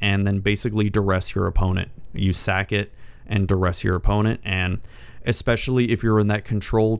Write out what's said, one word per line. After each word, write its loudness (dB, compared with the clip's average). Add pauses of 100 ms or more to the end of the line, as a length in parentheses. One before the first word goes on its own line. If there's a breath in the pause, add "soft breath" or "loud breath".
and 2
then 2
basically 0
duress 0
your 0
opponent. 2 (220)
You 0
sack 0
it -2 (320 soft breath)
and 0
duress 0
your 2
opponent, 2
and -2 (440 loud breath)
especially 0
if 0
you're 4
in 4
that -2
control 0